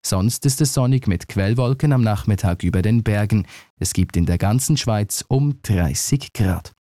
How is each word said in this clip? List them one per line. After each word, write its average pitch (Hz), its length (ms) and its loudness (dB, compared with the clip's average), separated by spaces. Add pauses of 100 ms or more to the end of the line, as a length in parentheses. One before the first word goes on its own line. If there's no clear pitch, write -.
sonst 101 420 -2
ist 135 140 0
es 147 140 0
sonnig 131 320 2
mit 87 220 -2
Quellwolken 123 640 0
am 127 100 4
Nachmittag 101 640 0
über 92 180 0
den 110 220 2
Bergen. 104 420 0 (320)
Es - 140 -4
gibt 90 240 0
in 85 100 2
der 85 100 2
ganzen 123 400 0
Schweiz 104 520 -2
um 139 340 0
dreißig 87 720 -2
Grad. 92 400 -2 (120)